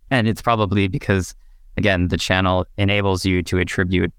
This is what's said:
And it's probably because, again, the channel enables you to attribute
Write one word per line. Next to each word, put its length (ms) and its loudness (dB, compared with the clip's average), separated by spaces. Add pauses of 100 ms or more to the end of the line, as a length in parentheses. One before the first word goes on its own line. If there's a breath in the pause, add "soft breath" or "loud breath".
(100)
And 180 2
it's 140 -4
probably 460 2
because, 460 -2 (440)
again, 300 0
the 100 -2
channel 480 0 (100)
enables 480 0
you 200 0
to 140 -2
attribute 600 0